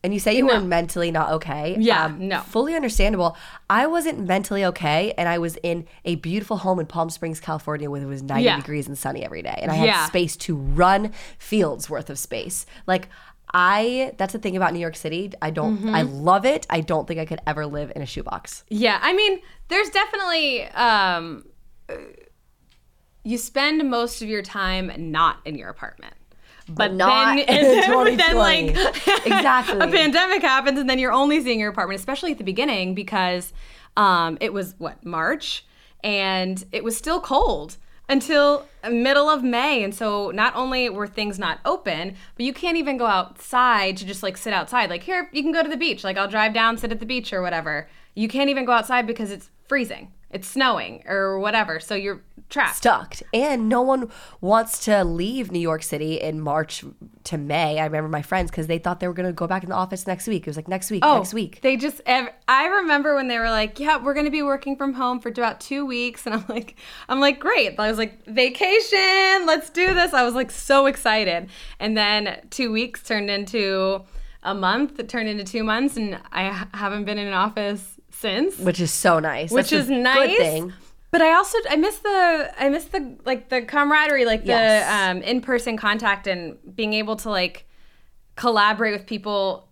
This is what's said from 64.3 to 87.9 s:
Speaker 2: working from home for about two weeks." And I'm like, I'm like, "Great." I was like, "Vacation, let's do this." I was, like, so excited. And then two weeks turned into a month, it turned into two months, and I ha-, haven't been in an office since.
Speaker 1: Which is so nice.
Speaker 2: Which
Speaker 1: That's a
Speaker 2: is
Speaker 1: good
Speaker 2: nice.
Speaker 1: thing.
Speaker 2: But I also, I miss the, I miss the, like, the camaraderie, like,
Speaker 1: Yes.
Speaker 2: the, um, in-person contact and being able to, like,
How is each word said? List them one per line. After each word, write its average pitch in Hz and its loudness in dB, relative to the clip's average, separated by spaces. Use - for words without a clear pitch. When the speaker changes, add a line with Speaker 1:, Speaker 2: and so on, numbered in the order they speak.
Speaker 2:
working 277 -2
from 277 -2
home 247 -2
for 240 -8
about 226 -2
two 277 -6
weeks." 240 -6
And 220 -2
I'm 208 -6
like, 226 -8
I'm 262 -2
like, 277 4
"Great." 294 0
I 214 0
was 220 -2
like, 220 -6
"Vacation, 381 4
let's 320 2
do 370 2
this." 339 4
I 254 6
was, 240 0
like, 254 -2
so 277 4
excited. 214 0
And 214 0
then 208 0
two 240 -2
weeks 233 -4
turned 202 -2
into 196 -2
a 190 -4
month, 208 0
it 220 -8
turned 226 -4
into 208 -6
two 220 -6
months, 233 0
and 208 -6
I 190 -2
ha-, 190 -8
haven't 202 -4
been 208 -4
in 208 -6
an 196 -6
office 202 -2
since. 233 -2
Speaker 1:
Which 180 0
is 160 0
so 170 4
nice. 156 -2
Speaker 2:
Which 269 2
Speaker 1:
That's 302 0
a 302 2
Speaker 2:
is 269 0
Speaker 1:
good 269 2
Speaker 2:
nice. 269 4
Speaker 1:
thing. 165 0
Speaker 2:
But 339 4
I 320 8
also, 381 4
I 285 2
miss 403 2
the, 349 2
I 277 2
miss 294 -2
the, 285 -6
like, 254 -4
the 254 0
camaraderie, 285 2
like, 220 0
Speaker 1:
Yes. 220 4
Speaker 2:
the, 196 0
um, 180 -4
in-person 240 -2
contact 214 0
and 175 -6
being 214 -2
able 214 -2
to, 220 -8
like, 185 -2